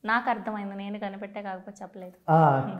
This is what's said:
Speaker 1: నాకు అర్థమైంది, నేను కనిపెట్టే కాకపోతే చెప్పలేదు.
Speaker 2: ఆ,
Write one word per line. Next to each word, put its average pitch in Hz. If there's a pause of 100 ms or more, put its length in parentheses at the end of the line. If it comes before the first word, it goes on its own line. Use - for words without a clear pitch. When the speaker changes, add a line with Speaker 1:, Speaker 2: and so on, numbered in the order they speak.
Speaker 1:
నాకు 240
అర్థమైంది, 208
నేను 202
కనిపెట్టే 202
కాకపోతే 196
చెప్పలేదు. 185 (160)
Speaker 2:
ఆ, 151 (100)